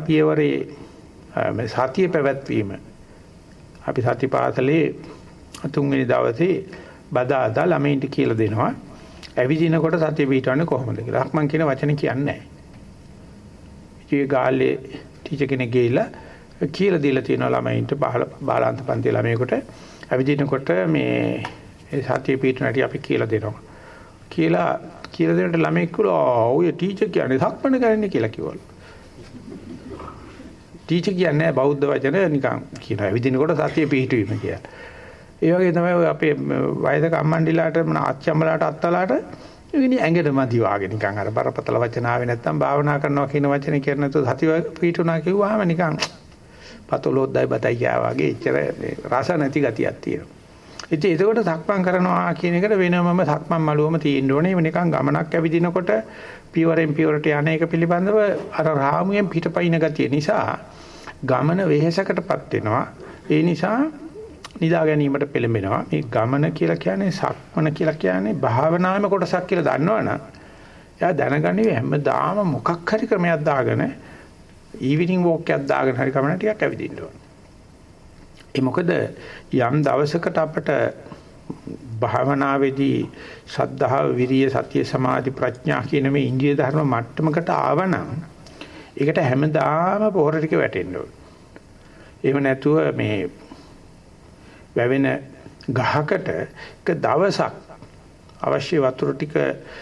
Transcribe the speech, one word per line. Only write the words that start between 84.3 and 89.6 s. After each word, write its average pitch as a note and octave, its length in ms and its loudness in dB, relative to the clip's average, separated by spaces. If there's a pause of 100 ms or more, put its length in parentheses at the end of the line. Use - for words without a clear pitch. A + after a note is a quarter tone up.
සතිය, C3 360 0
සමාධි, C3 460 0
ප්‍රඥා C3 520 -2
කියන C3+ 280 0
මේ C#3 140 2
ඉන්ද්‍රිය C3 320 2
ධර්ම C#3+ 320 2
මට්ටමකට D3+ 600 0
ආවනම් E3 580 0 (880)
ඒකට D3+ 260 2
හැමදාම D#3 920 2